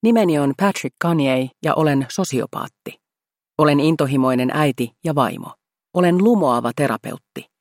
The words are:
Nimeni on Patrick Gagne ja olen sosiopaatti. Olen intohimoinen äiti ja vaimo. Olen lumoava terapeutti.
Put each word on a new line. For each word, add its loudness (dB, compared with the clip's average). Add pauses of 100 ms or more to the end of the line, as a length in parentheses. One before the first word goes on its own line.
Nimeni 4
on 0
Patrick -2
Gagne 0 (120)
ja 0
olen 0
sosiopaatti. -8 (580)
Olen 4
intohimoinen 0
äiti -2
ja -4
vaimo. -4 (400)
Olen 2
lumoava 2
terapeutti. -6 (100)